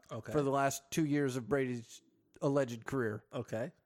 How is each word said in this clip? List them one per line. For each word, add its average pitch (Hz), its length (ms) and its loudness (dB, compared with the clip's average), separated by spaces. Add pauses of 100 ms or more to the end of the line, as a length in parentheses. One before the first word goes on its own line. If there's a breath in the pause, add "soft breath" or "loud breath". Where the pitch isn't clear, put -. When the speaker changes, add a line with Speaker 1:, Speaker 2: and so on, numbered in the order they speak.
Speaker 1:
Okay. 113 220 -10
Speaker 2:
for 147 100 4
the 139 80 2
last 139 400 2
two 160 160 2
years 143 300 2
of 117 140 -6
Brady's 127 520 -2 (400)
alleged 135 440 0
career? 113 360 -2 (120)
Speaker 1:
Okay. 123 400 -6 (120)